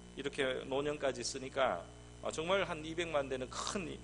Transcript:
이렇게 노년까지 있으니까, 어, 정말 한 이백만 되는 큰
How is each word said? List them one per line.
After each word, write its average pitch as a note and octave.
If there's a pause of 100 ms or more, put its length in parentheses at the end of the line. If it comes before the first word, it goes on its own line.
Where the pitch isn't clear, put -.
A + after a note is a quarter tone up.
(180)
이렇게 C#3 (220)
노년까지 C#3
있으니까, B2+ (380)
어, G#2+
정말 F3
한 D#3+
이백만 D#3+
되는 B2+
큰 C#3+